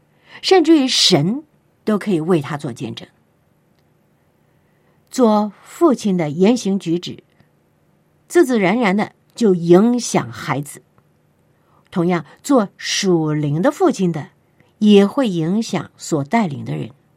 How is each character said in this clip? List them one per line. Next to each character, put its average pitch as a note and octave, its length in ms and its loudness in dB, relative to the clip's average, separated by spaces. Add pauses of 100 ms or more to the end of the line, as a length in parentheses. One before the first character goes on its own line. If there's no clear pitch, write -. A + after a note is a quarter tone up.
(420)
甚 F#4+ 200 4
至 D#4+ 160 6
于 C4 80 2
神 G3 580 0 (400)
都 G#3+ 140 -2
可 G#3+ 140 -4
以 E3 80 0
为 E3 200 0
他 D3+ 160 -8
做 C#3+ 160 -10
见 A#2 220 -12
证。 - 140 -18 (2000)
做 G#3+ 420 2 (100)
父 - 300 0
亲 G3+ 240 -2
的 D#3+ 140 -2
言 F#3+ 260 2
行 G3 220 -4
举 E3+ 200 -4
止， - 260 -14 (1040)
自 F4 180 4
自 B3 140 0
然 F#3+ 180 0
然 G3+ 180 0
的 - 160 -4 (220)
就 G3 220 2
影 F3+ 420 4
响 D#3+ 320 -4
孩 C3 300 -8
子。 - 220 -14 (1080)
同 E3+ 160 -2
样， F3 180 -2 (200)
做 A#3+ 320 2
属 E3 560 -2
灵 D3 280 -2
的 B3+ 120 2
父 F4 180 0
亲 F3+ 220 -2
的 D3+ 160 -12 (500)
也 G#3 260 6
会 A#3 240 -2
影 F3 320 -2
响 F#3+ 360 -6
所 - 260 -6
带 G#3+ 240 -2
领 B2+ 180 -10
的 C#3+ 120 -8
人。 D#3 140 -12 (260)